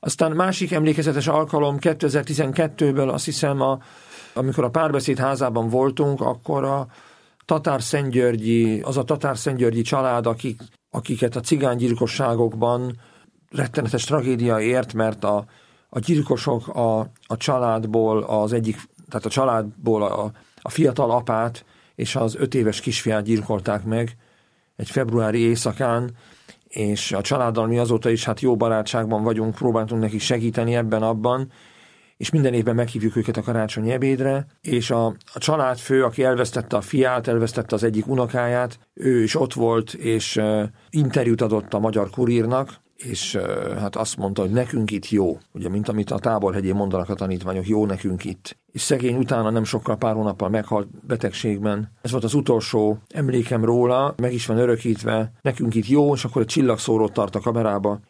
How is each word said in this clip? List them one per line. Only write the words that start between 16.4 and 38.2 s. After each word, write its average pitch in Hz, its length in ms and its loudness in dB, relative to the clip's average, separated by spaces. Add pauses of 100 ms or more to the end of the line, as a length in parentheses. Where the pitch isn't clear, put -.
a, 113 300 0 (280)
a 113 100 -4
családból 113 840 2
az 107 300 0
egyik, 113 280 -2 (280)
tehát 113 180 -6
a 107 40 -6
családból 113 720 0
a, 104 280 -2 (300)
a - 100 -10
fiatal 135 400 2
apát 117 540 0 (300)
és 113 220 -4
az 113 180 0
öt 135 200 -2
éves 110 260 2
kisfiát 110 420 -2
gyilkolták 104 640 0
meg 117 320 -2 (600)
egy - 140 -10
februári 113 480 0
éjszakán, 117 720 0 (580)
és 104 440 -2
a 98 80 0
családdal 117 460 0
mi 117 120 2
azóta 117 320 2
is, 113 140 0
hát, 110 160 -4
jó 123 160 4
barátságban 110 680 0
vagyunk, 110 320 0
próbáltunk 113 460 0
nekik 107 200 -2
segíteni 117 540 0
ebben, 113 280 0
abban, 123 500 0 (640)
és - 140 -8
minden 135 240 2
évben 117 200 2
meghívjuk 117 420 0
őket 113 200 -2
a 107 60 -2
karácsonyi 113 480 -2
ebédre, 135 560 0 (140)
és 120 300 -2
a, 117 160 2
a - 320 -8
családfő, 131 640 2
aki 120 180 0
elvesztette 123 540 0
a 104 40 2
fiát, 127 480 0
elvesztette 117 460 0
az 104 80 0
egyik 107 240 0
unokáját, 123 720 0 (160)